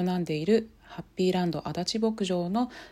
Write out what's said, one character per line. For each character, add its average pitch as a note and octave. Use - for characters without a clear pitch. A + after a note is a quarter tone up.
ん F3+
で D#3
い D3+
る A3
ハ -
ッ -
ピ F#3
ー F3+
ラ F3+
ン E3+
ド D3
足 D3+
立 F#3
牧 A3
場 F3
の A#3+